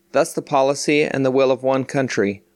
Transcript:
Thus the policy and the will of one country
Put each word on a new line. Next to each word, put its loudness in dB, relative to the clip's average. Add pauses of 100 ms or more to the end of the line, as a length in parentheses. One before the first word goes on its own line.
(120)
Thus 0
the -6
policy 0
and -2
the 2
will 2
of -2
one 0
country -2 (140)